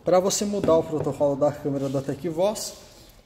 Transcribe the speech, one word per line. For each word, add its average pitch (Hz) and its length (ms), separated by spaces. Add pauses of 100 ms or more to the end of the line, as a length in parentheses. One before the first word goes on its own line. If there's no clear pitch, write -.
Pra 175 160
você 190 260
mudar 196 320
o 160 60
protocolo 147 520
da 143 160
câmera 139 380
da 131 120
Tecvoz, 175 720 (520)